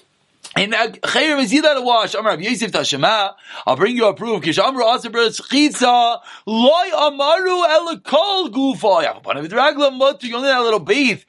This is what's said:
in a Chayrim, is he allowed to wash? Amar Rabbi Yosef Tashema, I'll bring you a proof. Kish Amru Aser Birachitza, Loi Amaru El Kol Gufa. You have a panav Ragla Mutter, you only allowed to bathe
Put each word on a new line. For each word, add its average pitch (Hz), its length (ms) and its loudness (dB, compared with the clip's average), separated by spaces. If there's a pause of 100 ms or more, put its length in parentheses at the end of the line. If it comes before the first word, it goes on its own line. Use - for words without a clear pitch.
(560)
in 202 160 -2
a 226 160 0
Chayrim, 285 540 -2
is 214 80 -2
he 262 80 2
allowed 311 160 4
to 262 80 -2
wash? 233 320 0
Amar 214 180 -2
Rabbi 160 120 -6
Yosef 220 280 -4
Tashema, 180 640 0 (320)
I'll 127 100 2
bring 214 200 0
you 226 100 2
a 190 80 2
proof. 196 280 -6
Kish 151 160 -2
Amru 247 240 0
Aser 233 280 0
Birachitza, 240 1120 0 (260)
Loi 277 500 2
Amaru 311 680 0
El 330 340 0
Kol 370 500 0
Gufa. 214 540 0
You 139 60 0
have 110 100 -6
a - 20 -20
panav 143 260 -6
Ragla 269 500 0
Mutter, 269 300 -2
you 233 100 -8
only 262 120 -2
allowed 247 220 2
to 214 100 0
bathe 208 480 0